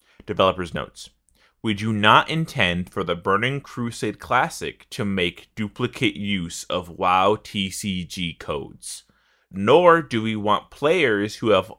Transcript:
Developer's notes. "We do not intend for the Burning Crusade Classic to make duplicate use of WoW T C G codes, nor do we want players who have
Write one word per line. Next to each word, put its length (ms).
Developer's 480
notes. 380
"We 140
do 180
not 360
intend 600
for 140
the 120
Burning 460
Crusade 580
Classic 720
to 160
make 500
duplicate 600
use 500
of 240
WoW 520
T 280
C 340
G 300
codes, 720
nor 500
do 220
we 120
want 360
players 640
who 120
have 300